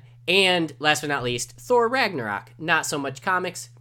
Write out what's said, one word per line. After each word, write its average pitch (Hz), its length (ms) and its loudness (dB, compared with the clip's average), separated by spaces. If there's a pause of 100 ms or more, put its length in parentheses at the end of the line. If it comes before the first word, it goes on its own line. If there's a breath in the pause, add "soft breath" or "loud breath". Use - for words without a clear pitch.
(280 soft breath)
and 180 500 2
last 151 240 2
but 156 60 -6
not 139 160 -2
least, 120 360 -4
Thor 240 280 2
Ragnarok. 175 720 -2
Not 160 260 0
so 151 140 -4
much 139 240 -8
comics, 180 460 -4 (120)